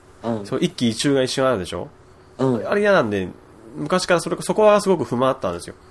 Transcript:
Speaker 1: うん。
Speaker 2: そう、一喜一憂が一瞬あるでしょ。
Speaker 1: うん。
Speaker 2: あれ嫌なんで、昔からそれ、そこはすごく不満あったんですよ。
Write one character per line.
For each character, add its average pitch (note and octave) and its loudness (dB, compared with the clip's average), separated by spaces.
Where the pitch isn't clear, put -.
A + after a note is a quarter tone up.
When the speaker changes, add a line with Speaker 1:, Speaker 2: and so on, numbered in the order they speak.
Speaker 1:
う A#2 -4
ん。 - -12
Speaker 2:
そ B2 -6
う、 - -2
一 F3 0
喜 B2 -2
一 A2 -4
憂 C#3+ 2
が C3 2
一 B2+ -2
瞬 C3 0
あ C3 2
る G#2 -2
で F2+ -6
し E2+ -10
ょ。 A2+ -8
Speaker 1:
う B2+ 0
ん。 B2 0
Speaker 2:
あ - -2
れ G3+ 0
嫌 G#3 2
な F3+ 6
ん A2 0
で、 F#2+ -2
昔 D3+ -2
か F#3 2
ら E3 2
そ E3 -6
れ、 E3+ -4
そ F3 -2
こ A3 2
は G#3 6
す G3 -4
ご F#3 2
く C3+ -2
不 B2 -4
満 C3 2
あ C3 0
っ - -18
た F#2 -4
ん F2 -4
で E2+ -8
す - -14
よ。 - -16